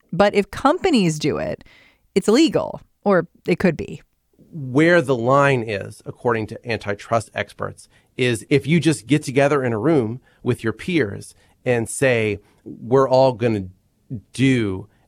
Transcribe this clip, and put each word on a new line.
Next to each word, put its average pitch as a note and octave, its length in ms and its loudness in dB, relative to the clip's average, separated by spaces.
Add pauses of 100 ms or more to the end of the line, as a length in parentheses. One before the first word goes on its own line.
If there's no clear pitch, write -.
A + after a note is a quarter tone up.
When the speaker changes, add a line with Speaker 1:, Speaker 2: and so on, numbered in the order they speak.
(120)
Speaker 1:
But G3+ 220 2
if G3+ 180 0
companies C4+ 680 0
do C#3+ 180 -2
it, - 260 -8 (520)
it's F#3+ 120 2
illegal, G#3 540 2 (220)
or F3+ 240 2 (200)
it F3+ 120 0
could E3+ 160 2
be. - 260 -12 (500)
Speaker 2:
Where D#3+ 500 2
the C3+ 140 0
line C3 480 2
is, G#2+ 420 -8
according A2+ 420 -4
to A2+ 220 -14
antitrust G#2+ 640 -4
experts, - 560 -10 (280)
is B2 320 -2
if C#3 160 2
you E3 140 2
just D#3 280 0
get D3 160 0
together C#3 400 0
in A#2+ 100 -2
a G#2+ 60 -2
room B2+ 420 0 (220)
with A#2+ 200 -2
your A2 100 -2
peers G#2+ 600 -4 (320)
and A#2+ 240 0
say, A2 500 0 (240)
We're B2+ 460 0
all C3 240 4
gonna A2 340 -2 (680)
do A2+ 540 0 (200)